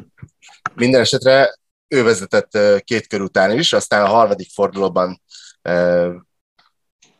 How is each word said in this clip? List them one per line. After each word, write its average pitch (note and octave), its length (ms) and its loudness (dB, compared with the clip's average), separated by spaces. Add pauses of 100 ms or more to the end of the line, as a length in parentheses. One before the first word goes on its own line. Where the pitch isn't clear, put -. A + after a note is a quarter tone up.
(720)
Minden B2 280 2
esetre C3 580 0 (280)
ő C3 160 0
vezetett, F#3+ 520 -2
ö, G#2 240 2
két A2 280 -6
kör G#2 140 -8
után G2 300 0
is, C3+ 220 -2
aztán G#2 300 0
a G2 60 2
harmadik G2+ 440 0
fordulóban, F#2 680 -4 (400)
ö, F2 520 -2 (1080)